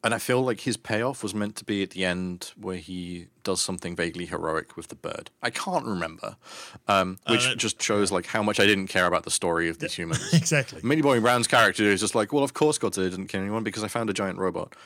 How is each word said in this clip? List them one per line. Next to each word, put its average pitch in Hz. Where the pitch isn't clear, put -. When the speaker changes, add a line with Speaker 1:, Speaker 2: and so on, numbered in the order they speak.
Speaker 1:
and 113
I 117
feel 127
like 123
his 113
payoff 117
was 101
meant 104
to -
be 101
at 92
the 92
end 90
where 95
he 87
does 92
something 87
vaguely 85
heroic 80
with 85
the -
bird. -
I 123
can't 180
remember, 87
um, 95
Speaker 2:
Uh, 107
Speaker 1:
which 123
Speaker 2:
that 127
Speaker 1:
just -
shows, 104
like, 90
how 110
much 104
I 101
didn't 98
care 90
about 85
the -
story 85
of 82
these -
Speaker 2:
Yeah, 90
Speaker 1:
humans. 82
Speaker 2:
<laughs> -
exactly. 143
Speaker 1:
Millie 147
Bobby 139
Brown's 120
character 113
is 101
just 104
like, 107
"Well, 143
of 135
course 151
Godzilla 95
didn't 92
kill 95
anyone 107
because 107
I 101
found 117
a 98
giant 95
robot." 87